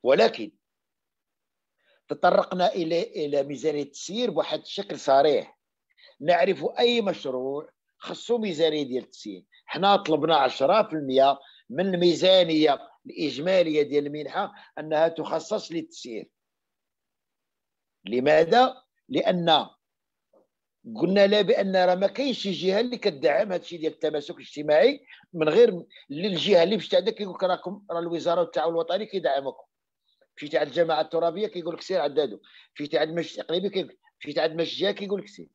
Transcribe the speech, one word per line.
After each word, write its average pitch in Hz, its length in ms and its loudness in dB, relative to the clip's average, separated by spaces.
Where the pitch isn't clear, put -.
ولكن 135 480 2
تطرقنا 180 680 0
الى، 170 280 -2
الى 147 420 -2
ميزانيه 147 400 -4
التسيير 214 480 -6
بواحد 151 280 -2
الشكل 180 400 -10
صريح، 139 600 4
نعرف 175 440 2
اي 240 220 2
مشروع 139 680 -6
خصو - 400 -6
ميزانيه 160 460 0
ديال 123 200 -4
التسيير. - 400 -16
حنا 196 300 2
طلبنا 160 400 0
عشرة 143 480 2
في - 100 -6
المية 135 460 2
من 180 240 -2
الميزانيه 170 840 4
الاجماليه 156 760 0
ديال 147 260 0
المنحه 151 460 -6
انها 156 280 0
تخصص 165 640 -6
للتسيير. 120 580 -10
لماذا؟ 160 760 4
لان 165 580 0
قلنا 190 320 4
لا، 208 140 4
بان 190 340 0
راه 180 200 4
ما 196 120 0
كاينش 240 320 -4
شي 196 120 -4
جهه 185 280 0
اللي 247 180 -4
كتدعم 165 540 0
هذا 175 100 -4
الشيء 170 180 -16
ديال 151 140 -4
التماسك 156 420 -6
الاجتماعي 156 680 2
من 156 160 0
غير. 190 360 4
للجهه 170 540 2
اللي 202 140 2
مشيت 175 180 -4
عندها 190 180 2
كيقول 185 220 -8
لك: - 80 -6
"راكم، 185 480 -4
راه 170 80 -4
الوزاره 170 420 -2
والتعاون 165 320 -2
الوطني 170 320 -2
كيدعمكم". 139 580 -4
مشيتي 147 200 -4
عند 147 100 0
الجماعه 156 340 0
الترابيه 165 460 -2
كيقول 175 280 -8
لك: - 60 -14
"سير 185 200 -4
عند 147 180 -2
هادو". 117 200 -4
مشيتي 147 220 -6
عند 156 120 0
المجلس 165 260 -6
الاقليمي 190 340 -4
كي-، 180 280 -8
مشيتي 147 220 -6
عند 160 100 0
المجلس 160 220 -4
الجهه - 180 -2
كيقول 101 300 -6
لك: - 60 -18
"سير". 80 280 -20